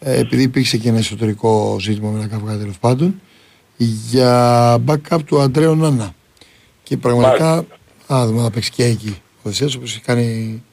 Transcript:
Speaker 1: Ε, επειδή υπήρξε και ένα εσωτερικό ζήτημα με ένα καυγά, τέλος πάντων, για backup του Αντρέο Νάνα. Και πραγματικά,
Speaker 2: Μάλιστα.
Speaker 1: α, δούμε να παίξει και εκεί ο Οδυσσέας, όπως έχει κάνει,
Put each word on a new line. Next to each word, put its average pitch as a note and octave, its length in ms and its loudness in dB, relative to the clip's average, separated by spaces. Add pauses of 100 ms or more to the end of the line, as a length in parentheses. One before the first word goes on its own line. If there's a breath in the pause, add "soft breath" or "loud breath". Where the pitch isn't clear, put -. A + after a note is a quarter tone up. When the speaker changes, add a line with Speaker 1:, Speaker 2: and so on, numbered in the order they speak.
Speaker 1:
Ε, C3 200 0
επειδή B2 220 0
υπήρξε C3 340 0
και A2+ 120 -2
ένα A2+ 100 2
εσωτερικό G#2+ 800 0
ζήτημα G#2+ 300 -4
με G#2+ 80 -4
ένα G#2+ 100 -6
καυγά, G#2+ 300 -6
τέλος G2+ 200 -10
πάντων, C#3+ 420 0 (560 soft breath)
για A#2+ 1120 2
backup D3+ 400 0
του D3 140 2
Αντρέο D3+ 340 2
Νάνα. C3+ 400 0 (680 soft breath)
Και - 140 -4
πραγματικά, A#2+ 480 2 (100)
Speaker 2:
Μάλιστα. - 600 -8
Speaker 1:
α, B2+ 120 2
δούμε A2+ 160 0
να A#2 80 0
παίξει A2 200 -6
και - 140 -2
εκεί G#2+ 320 -2 (200)
ο - 60 -20
Οδυσσέας, B2+ 320 -4
όπως B2 160 -10
έχει A2 100 -12
κάνει, A2+ 600 -4 (100)